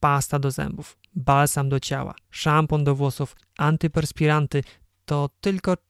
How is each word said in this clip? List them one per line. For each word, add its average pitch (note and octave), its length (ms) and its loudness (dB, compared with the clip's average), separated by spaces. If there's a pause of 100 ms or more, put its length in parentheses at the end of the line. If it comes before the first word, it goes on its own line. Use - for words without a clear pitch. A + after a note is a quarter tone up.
pasta C#3+ 380 2
do C3+ 120 0
zębów, - 480 -8 (160)
balsam C#3 540 2
do C3+ 120 0
ciała, - 340 -6 (160)
szampon D3+ 540 2
do C#3+ 100 2
włosów, C#3 420 -4 (220)
antyperspiranty D3+ 1040 0 (420)
to C#3+ 240 -2 (120)
tylko F#3+ 340 -2 (160)